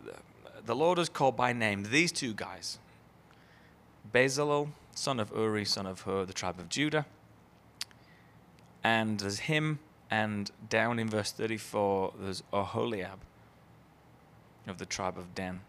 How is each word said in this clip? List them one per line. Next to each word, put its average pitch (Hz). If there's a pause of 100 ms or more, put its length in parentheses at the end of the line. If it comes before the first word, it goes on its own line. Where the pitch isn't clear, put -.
the, 50 (500)
the 117
Lord 170
has 165
called 131
by 123
name 104
these 165
two 120
guys, 92 (1300)
Bezalel, 147 (260)
son 131
of 104
Uri, 107
son 98
of 92
Hur, 98
the 92
tribe 90
of 85
Judah." 151 (1800)
And 110
there's 101
him, 156 (320)
and 107 (180)
down 113
in 113
verse 107
thirty-four, 104
there's 95 (100)
Oholiab 98 (1500)
of 90
the 92
tribe 92
of 90
Dan. 92